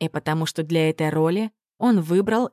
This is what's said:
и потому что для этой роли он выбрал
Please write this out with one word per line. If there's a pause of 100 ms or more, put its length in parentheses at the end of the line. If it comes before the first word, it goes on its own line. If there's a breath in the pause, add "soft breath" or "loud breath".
и
потому
что
для
этой
роли (260)
он
выбрал